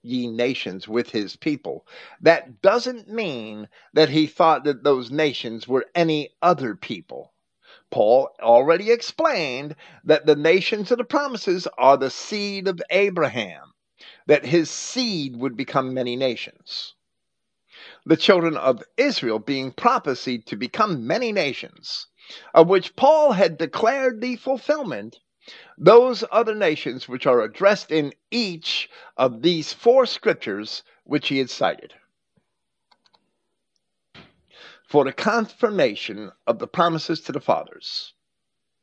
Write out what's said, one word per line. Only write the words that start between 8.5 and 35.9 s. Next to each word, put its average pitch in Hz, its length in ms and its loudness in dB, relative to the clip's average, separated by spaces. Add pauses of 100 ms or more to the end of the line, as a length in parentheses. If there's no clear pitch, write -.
explained 165 840 -2 (260)
that - 220 2
the 151 100 6
nations 185 560 0
of 240 60 2
the 240 80 -6
promises 233 600 -4 (100)
are 131 180 8
the 135 140 -2
seed 202 580 -8
of 180 220 -4
Abraham, 127 840 -2 (500)
that 143 200 4
his 156 240 2
seed 170 680 -6
would 127 180 -6
become 131 380 -4
many 123 240 -4
nations. - 800 -8 (1120)
The 160 120 4
children 165 400 2
of 117 260 0 (140)
Israel 143 420 0
being 135 320 -6
prophesied 135 760 -2
to 107 100 -10
become 127 500 -4
many 226 240 -4
nations, - 760 -8 (460)
of 165 140 8
which 185 300 0
Paul 302 360 4
had 170 240 2
declared 233 600 -2
the 247 160 -6
fulfillment 233 840 -6 (580)
those 233 540 8
other 220 240 0
nations 151 520 -4
which 127 180 -10
are 123 160 6
addressed 185 500 0
in 147 220 0 (180)
each 196 580 -4 (280)
of 120 240 0
these 160 320 0
four 247 320 4
scriptures - 800 -6 (200)
which 143 240 -4
he 135 100 -2
had 131 120 -2
cited. - 440 -4 (3000)
For 143 180 2
the 135 80 -6
confirmation 180 1160 -2 (140)